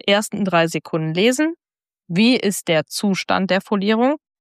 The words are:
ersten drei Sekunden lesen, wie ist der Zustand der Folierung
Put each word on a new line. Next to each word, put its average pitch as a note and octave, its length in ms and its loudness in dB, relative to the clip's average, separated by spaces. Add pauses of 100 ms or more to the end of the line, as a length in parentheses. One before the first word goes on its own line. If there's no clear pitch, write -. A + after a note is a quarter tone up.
ersten G#3 400 0
drei E3+ 240 2
Sekunden D#3+ 460 -4
lesen, B3+ 400 2 (540)
wie A3+ 280 2
ist - 320 -4
der D#3 180 0
Zustand F#3+ 680 -2
der F#3+ 100 2
Folierung A3 560 0 (240)